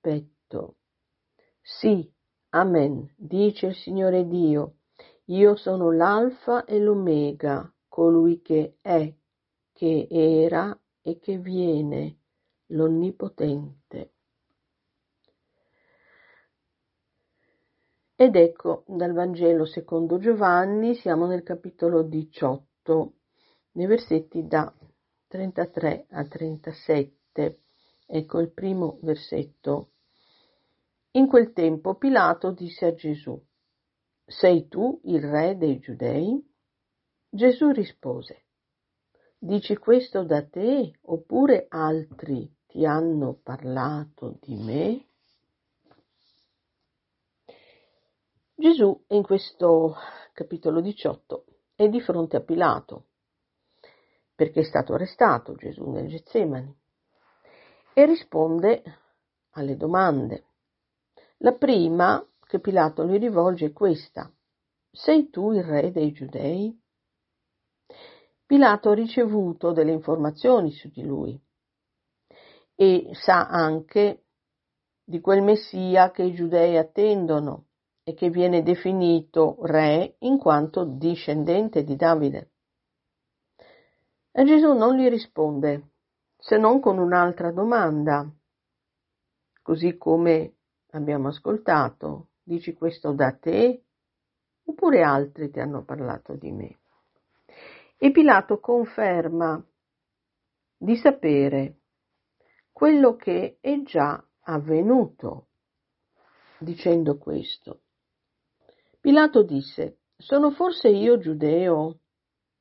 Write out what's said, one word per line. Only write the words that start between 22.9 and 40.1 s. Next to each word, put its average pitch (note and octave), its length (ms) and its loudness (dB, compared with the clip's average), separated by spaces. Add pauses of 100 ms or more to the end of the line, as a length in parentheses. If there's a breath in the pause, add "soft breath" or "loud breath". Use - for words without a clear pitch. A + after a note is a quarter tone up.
nei F3 140 -6
versetti E3 600 -2
da D#3 280 -4 (520)
trentatré F3 840 -8
a D3+ 160 -10
trentasette. D#3 1300 -6 (460)
Ecco D#3 340 -6
il E3+ 120 -4
primo F#3+ 520 -6
versetto. D3+ 880 -8 (1200)
In C4+ 160 4
quel A#3 260 4
tempo E3 420 -2
Pilato F#3 560 0
disse F3 360 -8
a E3 60 0
Gesù: D3+ 460 -10 (840)
"Sei F3+ 420 2
tu A#3+ 360 -6
il E3+ 180 -2
re D3+ 340 -2
dei D3+ 240 -2
Giudei?" C3+ 640 -6 (840)
Gesù B3+ 400 2
rispose: C#3 760 -8 (920)
"Dici G#3 400 -4
questo A#3+ 460 2